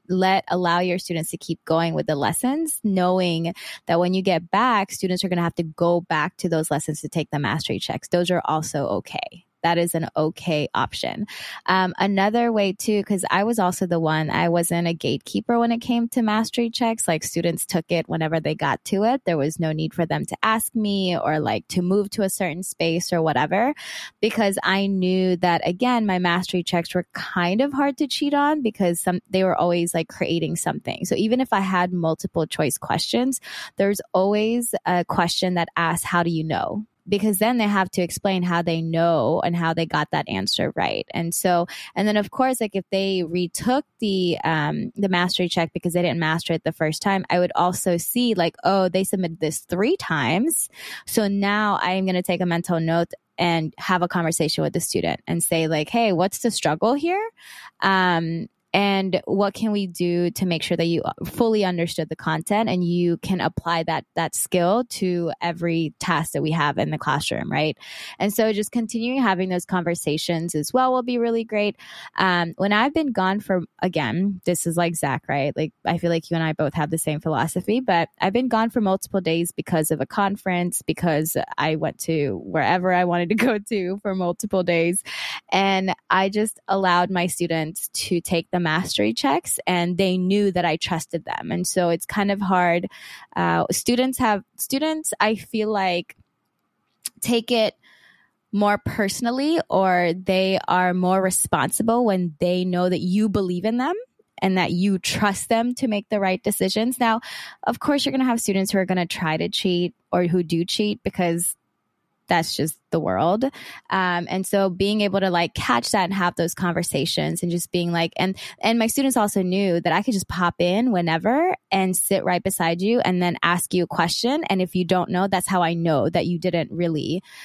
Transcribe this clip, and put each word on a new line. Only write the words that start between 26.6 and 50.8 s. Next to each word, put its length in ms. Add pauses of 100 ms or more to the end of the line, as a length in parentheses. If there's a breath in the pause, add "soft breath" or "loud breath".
checks 320
were 200
kind 460
of 140
hard 240
to 100
cheat 280
on 260
because 380
some, 200 (120)
they 120
were 120
always, 400
like, 140
creating 480
something. 480
So 100
even 260
if 100
I 100
had 300
multiple 540
choice 320
questions, 640 (360 loud breath)
there's 220 (140)
always 600 (100)
a 200
question 500
that 200
asks, 280
"How 180
do 80
you 140
know?" 420 (220)
Because 300
then 220
they 80
have 240
to 100
explain 400
how 220
they 180
know 640
and 100
how 200
they 100
got 240
that 180
answer 480
right. 380
And 220
so, 320 (280 loud breath)
and 120
then 100
of 140
course, 280
like, 160
if 140
they 320
retook 640 (140)
the, 440
um, 520
the 120
mastery 400
check 240
because 220
they 80
didn't 160
master 360
it 100
the 80
first 320
time, 260
I 80
would 160
also 440
see, 360
like, 300
"Oh, 260
they 140
submitted 360
this 200
three 380
times. 720 (380 loud breath)